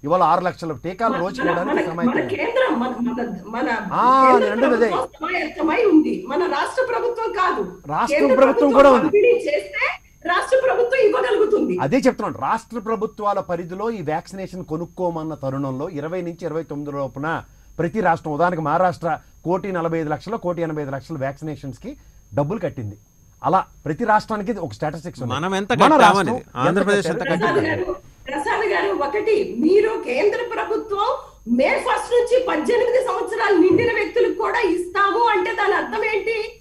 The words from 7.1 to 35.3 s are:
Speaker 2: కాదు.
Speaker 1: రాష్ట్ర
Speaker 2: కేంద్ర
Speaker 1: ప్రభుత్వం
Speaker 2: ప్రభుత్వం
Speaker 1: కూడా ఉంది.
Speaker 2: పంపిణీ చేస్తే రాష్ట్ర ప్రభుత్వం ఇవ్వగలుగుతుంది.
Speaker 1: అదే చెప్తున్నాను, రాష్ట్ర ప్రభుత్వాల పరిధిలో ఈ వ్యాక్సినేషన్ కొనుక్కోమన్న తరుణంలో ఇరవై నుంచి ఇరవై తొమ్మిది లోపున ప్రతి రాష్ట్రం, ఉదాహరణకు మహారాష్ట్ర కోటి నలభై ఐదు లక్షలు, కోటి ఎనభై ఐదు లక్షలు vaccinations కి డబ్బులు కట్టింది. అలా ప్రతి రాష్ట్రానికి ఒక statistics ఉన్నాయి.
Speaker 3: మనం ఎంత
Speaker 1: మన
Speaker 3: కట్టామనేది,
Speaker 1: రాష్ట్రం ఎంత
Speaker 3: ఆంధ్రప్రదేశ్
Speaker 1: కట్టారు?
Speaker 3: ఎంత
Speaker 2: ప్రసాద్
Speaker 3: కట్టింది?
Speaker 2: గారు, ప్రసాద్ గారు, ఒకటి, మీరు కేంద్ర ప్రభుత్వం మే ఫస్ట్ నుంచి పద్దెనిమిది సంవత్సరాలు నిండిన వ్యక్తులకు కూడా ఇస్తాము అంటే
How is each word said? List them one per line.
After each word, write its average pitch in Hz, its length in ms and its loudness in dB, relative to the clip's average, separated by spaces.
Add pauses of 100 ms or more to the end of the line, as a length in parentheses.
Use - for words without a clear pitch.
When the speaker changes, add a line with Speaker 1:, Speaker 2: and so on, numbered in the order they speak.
Speaker 2:
కాదు. 330 280 -2 (260)
Speaker 1:
రాష్ట్ర 202 280 -2
Speaker 2:
కేంద్ర 277 200 6
Speaker 1:
ప్రభుత్వం 269 100 6
Speaker 2:
ప్రభుత్వం 277 260 4
Speaker 1:
కూడా 277 180 8
ఉంది. 247 140 6
Speaker 2:
పంపిణీ 427 300 4 (140)
చేస్తే - 380 -4 (400)
రాష్ట్ర 359 400 0
ప్రభుత్వం 480 340 2
ఇవ్వగలుగుతుంది. 403 840 2
Speaker 1:
అదే 143 160 2
చెప్తున్నాను, 208 440 0
రాష్ట్ర 220 380 -4
ప్రభుత్వాల 208 600 -4
పరిధిలో 180 520 -6
ఈ 214 100 -8
వ్యాక్సినేషన్ 175 640 -8
కొనుక్కోమన్న 160 680 -6
తరుణంలో 135 560 -6
ఇరవై 160 320 -8
నుంచి 170 240 -10
ఇరవై 156 180 -4
తొమ్మిది 147 280 -10
లోపున 139 360 -6 (520)
ప్రతి 175 220 -2
రాష్ట్రం, 165 320 0
ఉదాహరణకు 165 280 0
మహారాష్ట్ర 170 480 0 (340)
కోటి 185 280 -2
నలభై 165 280 -2
ఐదు 151 100 -4
లక్షలు, 165 280 -6
కోటి 175 240 -4
ఎనభై 160 200 -4
ఐదు 135 100 -6
లక్షలు 139 260 -10
vaccinations 139 640 -8
కి 226 120 -12 (420)
డబ్బులు 147 260 -2
కట్టింది. 104 380 -8 (460)
అలా 160 220 2 (200)
ప్రతి 151 180 -4
రాష్ట్రానికి 214 480 0
ఒక 165 220 -6
statistics 156 500 -8
ఉన్నాయి. 127 180 -4
Speaker 3:
మనం 185 140 -2
ఎంత 196 160 -2
Speaker 1:
మన 240 60 2
Speaker 3:
కట్టామనేది, 277 260 8
Speaker 1:
రాష్ట్రం 196 320 4
ఎంత - 220 -10
Speaker 3:
ఆంధ్రప్రదేశ్ 185 500 2
Speaker 1:
కట్టారు? - 220 -2
Speaker 3:
ఎంత 160 100 0
Speaker 2:
ప్రసాద్ - 160 0
Speaker 3:
కట్టింది? 320 140 2
Speaker 2:
గారు, 359 260 -4 (320)
ప్రసాద్ 403 380 -2
గారు, 359 260 0 (120)
ఒకటి, 403 560 -2
మీరు 403 300 4 (160)
కేంద్ర 320 340 0 (140)
ప్రభుత్వం 403 540 -4 (500)
మే 269 200 2
ఫస్ట్ 440 360 -2
నుంచి 480 340 4
పద్దెనిమిది 480 600 2
సంవత్సరాలు 415 500 0
నిండిన 370 360 6
వ్యక్తులకు - 400 0
కూడా 415 360 -2
ఇస్తాము 392 580 0
అంటే 440 240 2